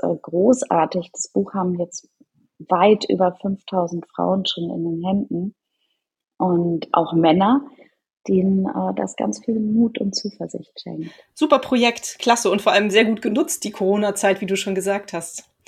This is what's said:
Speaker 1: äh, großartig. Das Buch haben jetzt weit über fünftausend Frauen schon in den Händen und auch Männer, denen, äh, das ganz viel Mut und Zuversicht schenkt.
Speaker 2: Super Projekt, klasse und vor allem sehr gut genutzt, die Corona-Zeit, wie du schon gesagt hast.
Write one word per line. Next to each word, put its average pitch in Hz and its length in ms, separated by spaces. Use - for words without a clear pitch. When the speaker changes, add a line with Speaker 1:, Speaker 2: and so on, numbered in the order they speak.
Speaker 1:
äh, 170 180
großartig. 175 920
Das - 220
Buch 196 220
haben 180 240
jetzt - 280
weit 196 500
über 185 320
fünftausend 180 680
Frauen 180 380
schon 170 240
in 175 160
den 170 180
Händen 190 520
und 170 560
auch 165 200
Männer, 185 520
denen, 190 380
äh, 185 300
das 190 200
ganz 214 280
viel 220 160
Mut 226 400
und 196 160
Zuversicht - 640
schenkt. 160 320
Speaker 2:
Super 302 260
Projekt, 240 600
klasse 233 300
und 202 120
vor 214 100
allem 202 180
sehr 220 160
gut 220 160
genutzt, 247 420
die 208 80
Corona-Zeit, 202 680
wie 196 60
du 190 80
schon 196 180
gesagt 196 400
hast. - 360